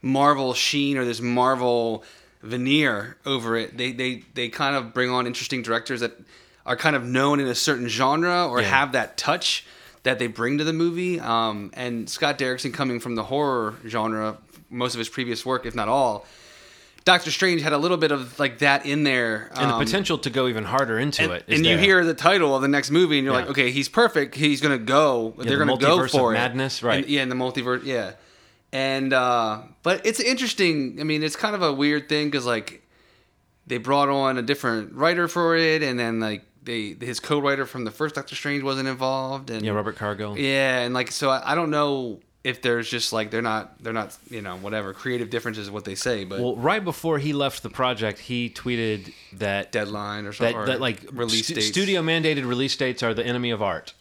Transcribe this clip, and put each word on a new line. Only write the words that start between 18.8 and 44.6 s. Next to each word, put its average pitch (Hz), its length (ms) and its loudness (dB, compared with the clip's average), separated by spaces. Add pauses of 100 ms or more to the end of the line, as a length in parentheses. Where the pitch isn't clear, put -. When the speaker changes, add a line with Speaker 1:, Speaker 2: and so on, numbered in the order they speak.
Speaker 1:
in 147 160 2
there. 117 520 0
Speaker 2:
And 127 140 2
the 117 60 2
Speaker 1:
Um, 113 80 2
Speaker 2:
potential 175 360 0
to - 120 -4
go 127 160 2
even 110 160 0
harder 113 340 0
into 139 240 0
Speaker 1:
and, 160 120 2
Speaker 2:
it - 140 -6
is - 120 4
Speaker 1:
and 165 80 4
you 170 80 6
Speaker 2:
there. 165 100 4
Speaker 1:
hear 190 200 8
the 165 100 2
title 165 400 2
of 131 80 2
the 139 40 2
next 139 220 2
movie, 151 300 4
and 131 60 -2
you're 135 100 0
Speaker 2:
Yeah. 127 60 2
Speaker 1:
like, 131 100 -6
"Okay, 131 180 -2
he's 135 180 -2
perfect. 165 460 2
He's 147 260 0
gonna 139 200 2
go. 120 580 2
Speaker 2:
Yeah, 123 80 -10
Speaker 1:
They're 135 140 0
Speaker 2:
the 151 60 4
Speaker 1:
gonna 131 120 2
go 147 220 6
Speaker 2:
multiverse - 120 0
Speaker 1:
for 127 200 6
Speaker 2:
of 107 40 2
Speaker 1:
it." 113 60 2
Speaker 2:
madness, 127 380 -2
Speaker 1:
And, 120 80 -2
Speaker 2:
right. 120 200 2
Speaker 1:
yeah, 143 140 0
in 127 80 -2
the 127 60 -4
multiverse, 127 500 -2
yeah. 113 280 -4 (600)
And, 135 400 0
uh, 120 460 2 (240)
but 185 200 0
it's 220 160 0
interesting. 190 800 0
I 147 40 -4
mean, 151 180 0
it's 151 140 -2
kind 214 180 -2
of 196 80 -2
a 160 100 4
weird 143 380 2
thing 151 220 0
'cause, 139 160 -2
like, 113 340 -4 (840)
they 123 100 -4
brought 139 320 2
on 135 300 0
a - 20 -4
different 117 540 -2
writer 170 320 2
for 165 280 2
it, 160 280 2
and 127 160 -2
then, 117 200 0
like, 107 220 -4 (220)
they, 107 360 -6
his 120 200 -6
co-writer 139 480 0
from 127 180 -8
the 107 60 -6
first 151 240 -4
Doctor 139 180 -10
Strange 143 300 -4
wasn't 135 240 -2
involved, 131 640 -4
and 110 120 -4
Speaker 2:
Yeah, 107 100 -2
Robert 104 220 -2
Cargill. 104 440 -6
Speaker 1:
Yeah, 135 400 2
and, 123 160 -2
like, 127 160 -2
so 139 180 -2
I, 131 220 0
I 147 40 2
don't 165 140 0
know 143 500 -2 (260)
if 127 160 -4
there's 117 280 2
just, 120 220 -2
like, 107 200 -2
they're 113 100 -2
not, 110 420 -4
they're 113 80 -6
not, 110 240 -4 (140)
you 117 120 -10
know, 95 160 -8
whatever, 98 360 -6